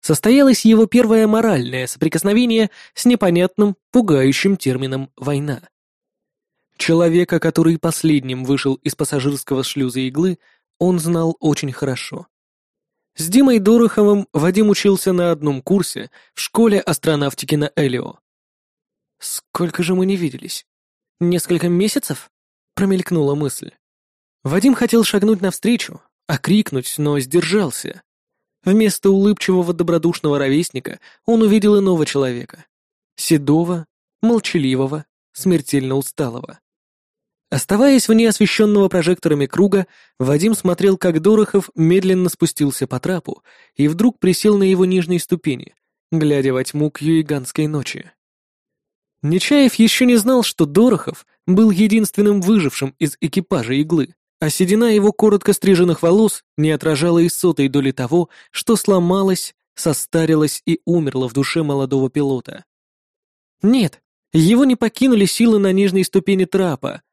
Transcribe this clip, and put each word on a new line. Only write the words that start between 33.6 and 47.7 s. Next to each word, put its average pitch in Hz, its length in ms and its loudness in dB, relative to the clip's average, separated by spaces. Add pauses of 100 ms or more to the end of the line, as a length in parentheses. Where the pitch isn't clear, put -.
молчаливого, 147 840 -2 (280)
смертельно 143 600 -2
усталого. 127 640 -8 (920)
Оставаясь 233 580 2
вне 226 180 4
освещённого 208 640 2
прожекторами 160 560 0
круга, 190 400 0 (320)
Вадим 147 380 0
смотрел, 190 420 0
как 165 240 0
Дорохов 208 540 2
медленно 185 520 2
спустился 143 600 -4
по 127 120 -6
трапу - 440 -8 (320)
и 143 120 0
вдруг 175 320 0
присел 202 380 2
на 196 60 2
его 190 200 2
нижней 180 360 0
ступени, - 560 -6 (360)
глядя 147 400 0
во 127 120 -2
тьму 147 260 -4
кьюиганской 151 760 -2
ночи. - 440 -8 (1120)